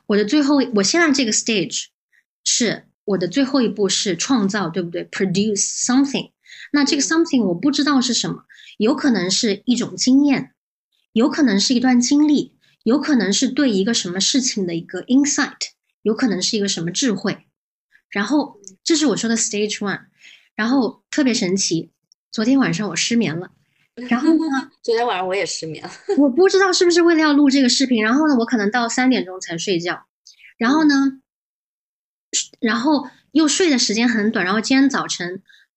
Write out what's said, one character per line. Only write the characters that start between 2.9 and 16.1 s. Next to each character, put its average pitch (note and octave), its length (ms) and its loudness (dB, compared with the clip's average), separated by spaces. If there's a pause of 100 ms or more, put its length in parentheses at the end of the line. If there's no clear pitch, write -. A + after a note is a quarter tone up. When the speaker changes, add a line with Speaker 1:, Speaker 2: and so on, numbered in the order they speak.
Speaker 1:
我 G3 120 -2
的 F3+ 100 -4
最 C#4 160 -2
后 C4+ 180 0
一 A3 60 2
步 G3 220 -2
是 F#3 260 -4
创 G#3 320 0
造， G3 220 -4
对 F3+ 140 -4
不 E3+ 60 -8
对？ E3+ 160 -8
Produce G3 800 -2
something。 B3+ 500 0 (380)
那 C#4+ 140 0
这 D#4 100 0
个 C#4 60 0
Speaker 2:
嗯。 - 40 -2
Speaker 1:
something D#4+ 400 0
我 F3 100 -2
不 C4+ 160 0
知 D4 120 0
道 C#4 160 2
是 A#3+ 140 -2
什 F3+ 160 -4
么， - 160 -10 (320)
有 A3+ 180 2
可 D4 140 0
能 F#3 220 0
是 G3 340 -2
一 B3 100 2
种 - 200 -6
经 C#4 300 4
验， B3 280 -2 (600)
有 A3+ 160 2
可 D#4+ 140 0
能 G3+ 160 4
是 C4 140 2
一 A#3+ 60 2
段 B3 200 4
经 D4 280 2
历， C4+ 280 0 (280)
有 B3+ 160 2
可 D4 160 0
能 G3+ 180 2
是 C4 140 0
对 C4 240 0
一 F#3+ 120 2
个 A3+ 100 0
什 F#3+ 160 -4
么 F#3 100 -6
事 B3 220 0
情 G3+ 260 -4
的 E3+ 80 -4
一 E3 60 -6
个 F#3 240 -12
insight， C#4+ 640 0 (320)
有 G#3+ 120 0